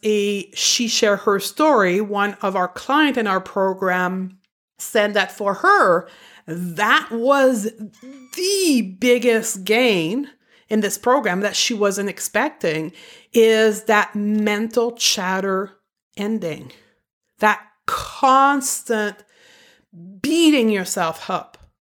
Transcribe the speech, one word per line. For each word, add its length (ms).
a 480
She 340
Share 300
Her 240
Story, 600
one 400
of 140
our 140
client 480
in 100
our 140
program 960
said 360
that 180
for 220
her, 540
that 640
was 540
the 640
biggest 640
gain 680
in 120
this 180
program 420
that 160
she 180
wasn't 340
expecting, 840
is 520
that 300
mental 800
chatter 840
ending. 540
That 220
constant 1300
beating 480
yourself 580
up 300